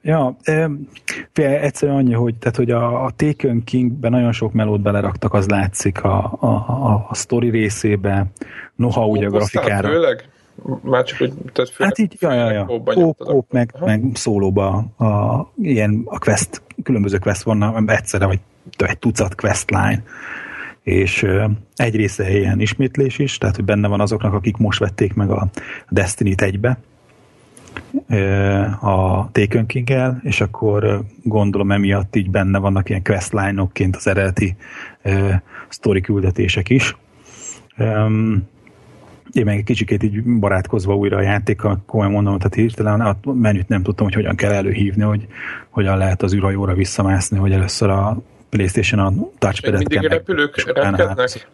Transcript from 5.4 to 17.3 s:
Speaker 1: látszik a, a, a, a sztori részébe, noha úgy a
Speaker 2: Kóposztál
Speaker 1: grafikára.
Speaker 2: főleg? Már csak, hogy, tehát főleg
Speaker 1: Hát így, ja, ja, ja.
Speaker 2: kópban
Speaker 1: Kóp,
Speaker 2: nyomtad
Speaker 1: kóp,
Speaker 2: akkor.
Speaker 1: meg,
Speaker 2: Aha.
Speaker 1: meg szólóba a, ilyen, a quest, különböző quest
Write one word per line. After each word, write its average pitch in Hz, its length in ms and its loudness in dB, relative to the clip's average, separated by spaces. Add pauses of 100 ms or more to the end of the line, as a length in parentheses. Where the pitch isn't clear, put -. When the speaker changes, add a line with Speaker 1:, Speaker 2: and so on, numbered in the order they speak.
Speaker 1:
látszik 98 540 -2
a, 98 380 0
a, 127 60 0
a, 113 640 0
a 110 60 -8
sztori 120 360 0
részébe, 101 760 0 (500)
noha 117 300 0
úgy 104 180 2
a 101 60 0
Speaker 2:
Kóposztál 101 340 0
Speaker 1:
grafikára. 101 240 0
Speaker 2:
főleg? 156 400 0 (540)
Már 127 220 2
csak, - 140 -8
hogy, 131 140 0 (200)
tehát - 180 0
főleg - 260 0
Speaker 1:
Hát - 20 -4
így, 208 220 0
ja, 151 140 2
ja, 117 160 2
ja. 104 140 -2
Speaker 2:
kópban 117 300 -2
Speaker 1:
Kóp, 175 100 6
Speaker 2:
nyomtad 160 220 -2
Speaker 1:
kóp, 135 180 2
Speaker 2:
akkor. - 140 -2
Speaker 1:
meg, 120 160 0
Speaker 2:
Aha. 90 120 -4
Speaker 1:
meg 107 160 2 (120)
szólóba 98 600 0 (200)
a, 110 460 2 (200)
ilyen, 110 420 2
a - 140 -10
quest, - 440 -2 (200)
különböző 101 360 0
quest 101 240 -2